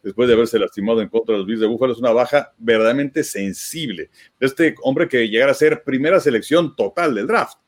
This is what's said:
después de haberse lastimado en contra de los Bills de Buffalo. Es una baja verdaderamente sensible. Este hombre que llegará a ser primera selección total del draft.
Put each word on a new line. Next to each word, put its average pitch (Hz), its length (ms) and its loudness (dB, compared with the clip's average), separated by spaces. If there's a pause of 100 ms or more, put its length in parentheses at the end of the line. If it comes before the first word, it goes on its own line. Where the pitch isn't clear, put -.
después 110 260 -2
de 120 60 6
haberse 113 240 2
lastimado 107 420 0
en 104 100 -4
contra 113 240 -2
de 107 40 2
los 95 100 -4
Bills 110 120 -6
de 110 80 2
Buffalo. 120 260 0
Es 113 60 -8
una 120 120 0
baja 120 460 0
verdaderamente 120 680 0
sensible. 98 840 -8 (300)
Este 135 420 0
hombre 135 260 0
que 117 220 0
llegará 123 220 2
a 131 40 2
ser 151 280 2
primera 143 360 2
selección 143 560 0
total 131 380 -2
del 107 140 -4
draft. 214 400 -2